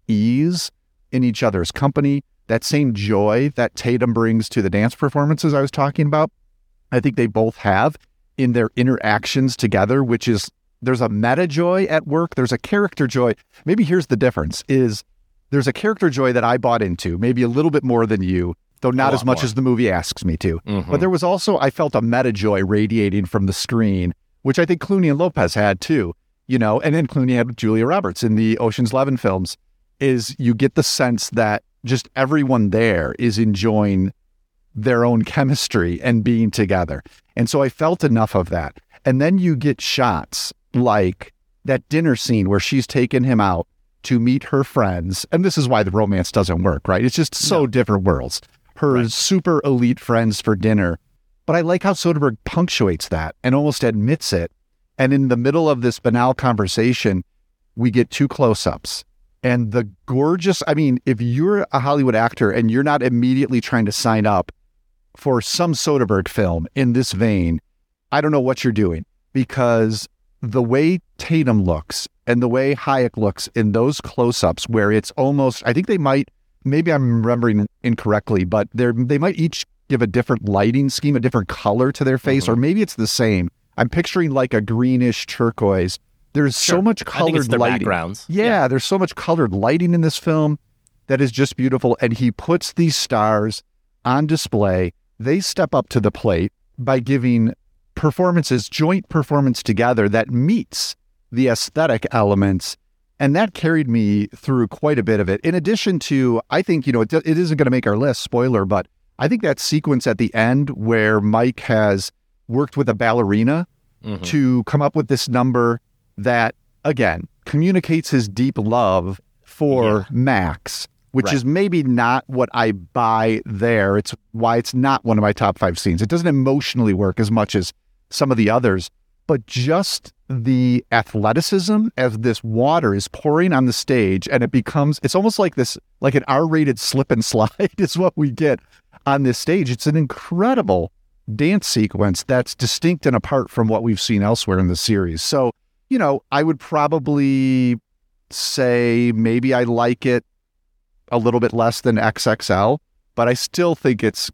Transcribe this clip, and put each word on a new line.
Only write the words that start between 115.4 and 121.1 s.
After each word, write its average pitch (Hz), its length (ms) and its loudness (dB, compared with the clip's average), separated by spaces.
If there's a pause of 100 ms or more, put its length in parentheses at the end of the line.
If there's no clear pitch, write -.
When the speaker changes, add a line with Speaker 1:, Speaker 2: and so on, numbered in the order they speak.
Speaker 1:
that, 117 380 0 (300)
again, 107 420 -2 (200)
communicates 165 640 0
his 120 180 0
deep 117 280 -2
love 98 640 0 (220)
for 135 420 0
Speaker 2:
Yeah. 107 280 2
Speaker 1:
Max, 113 760 -2 (240)